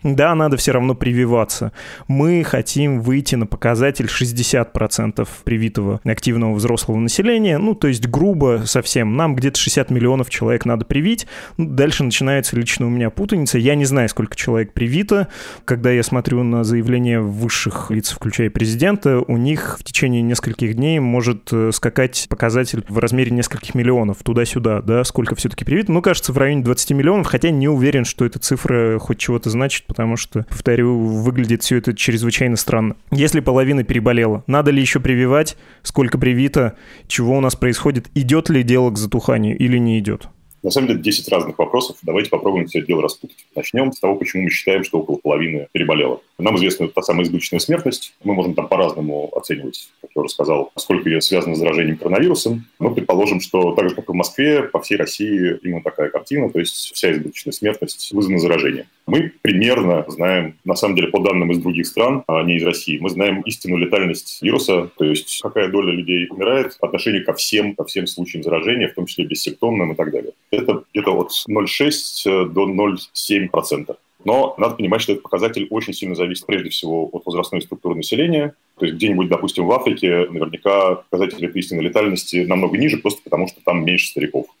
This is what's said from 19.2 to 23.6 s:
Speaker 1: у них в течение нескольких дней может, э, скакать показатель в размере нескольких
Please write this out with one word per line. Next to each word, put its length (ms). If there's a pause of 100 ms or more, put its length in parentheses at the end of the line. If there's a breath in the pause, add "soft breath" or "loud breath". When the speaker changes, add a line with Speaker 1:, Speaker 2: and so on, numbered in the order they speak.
Speaker 1:
у 160
них 440
в 40
течение 380
нескольких 520
дней 240
может, 540
э, 200
скакать 560
показатель 600
в 100
размере 320
нескольких 440